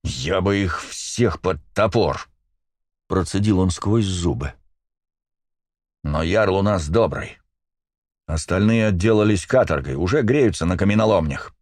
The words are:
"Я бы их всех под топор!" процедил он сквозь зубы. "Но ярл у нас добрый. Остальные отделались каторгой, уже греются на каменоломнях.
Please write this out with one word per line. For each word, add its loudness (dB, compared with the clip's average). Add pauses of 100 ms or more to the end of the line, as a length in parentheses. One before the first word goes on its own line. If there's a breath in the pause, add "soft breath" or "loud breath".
"Я -4
бы 0
их -4
всех -4
под -2 (140)
топор!" 0 (800)
процедил 0
он 2
сквозь -2
зубы. -4 (1500)
"Но -2
ярл 2
у 2
нас 0
добрый. -2 (920)
Остальные 0
отделались 2
каторгой, 0
уже 0
греются 2
на 0
каменоломнях. 0